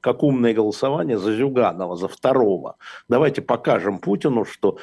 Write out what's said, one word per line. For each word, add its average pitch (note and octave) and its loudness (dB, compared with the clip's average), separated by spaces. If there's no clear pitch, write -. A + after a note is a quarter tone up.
как B2 0
умное B2 2
голосование, C3 0
за G#2 0
Зюганова, G2 0
за F#2 -6
второго. G#2 0
Давайте C#3 2
покажем G#2 0
Путину, D#3 0
что - -2